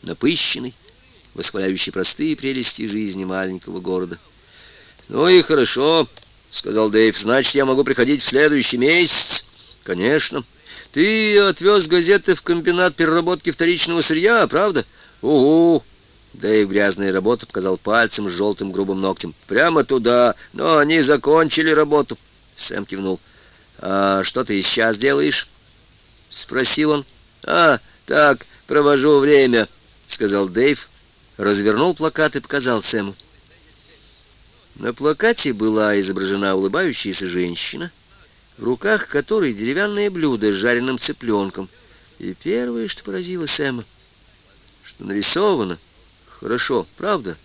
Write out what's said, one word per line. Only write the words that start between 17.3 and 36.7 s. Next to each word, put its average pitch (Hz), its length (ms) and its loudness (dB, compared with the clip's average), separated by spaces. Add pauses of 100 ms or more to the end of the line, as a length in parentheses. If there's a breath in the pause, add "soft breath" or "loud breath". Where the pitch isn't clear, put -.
показал 95 300 -4
пальцем 110 500 0
с 92 40 -4
жёлтым 98 400 -4
грубым 95 300 -4
ногтем. 92 320 -4 (140)
«Прямо 151 360 2
туда, 123 520 2 (180 loud breath)
но 160 240 0
они 151 240 2
закончили 151 680 2
работу». 151 480 0 (380)
Сэм - 300 -2
кивнул. 95 340 -6 (600 loud breath)
«А 98 440 0
что 127 200 -2
ты 104 180 0
сейчас 113 360 2
делаешь?» 139 500 2 (840)
спросил 147 640 0
он. 143 140 -2 (380)
«А, 160 360 2 (260 loud breath)
так, 143 400 2 (220 loud breath)
провожу 143 520 2
время», 135 480 4 (380)
сказал 101 440 0
Дэйв, 131 400 0 (480)
развернул 104 580 0
плакат 156 400 -2
и 131 60 -4
показал 127 400 -2
Сэму. 98 340 -2 (1600)
На 117 180 -8
плакате 156 600 0
была 107 460 0
изображена 95 560 -2
улыбающаяся 98 720 -2